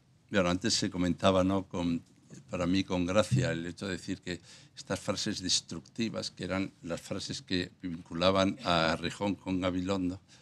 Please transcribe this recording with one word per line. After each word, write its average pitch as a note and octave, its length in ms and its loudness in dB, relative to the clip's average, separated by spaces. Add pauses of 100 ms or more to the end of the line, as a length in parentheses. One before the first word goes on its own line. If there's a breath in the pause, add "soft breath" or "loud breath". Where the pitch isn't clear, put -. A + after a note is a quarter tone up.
(300)
bueno, F#2+ 180 4
antes F#2 240 2
se - 160 0
comentaba, F2+ 560 4
¿no? F#2+ 240 0
Con, F2 340 -2 (460)
para F2 180 -2
mí F#2+ 180 4
con F2+ 200 0
gracia F2+ 480 4
el E2+ 140 -4
hecho F2 200 -8
de F#2+ 60 -4
decir F2+ 300 -6
que F2 180 -8 (340 loud breath)
estas - 240 -6
frases G2 440 -4
destructivas, G2 880 -4
que - 140 -10
eran F#2 280 -2 (100)
las E2+ 200 -6
frases - 400 -8
que F2+ 280 -2 (120)
vinculaban F#2 840 2
a E2 320 4
Rejón F#2 380 -2
con F#2 260 -4
Gabilondo, F#2 600 -2 (220 soft breath)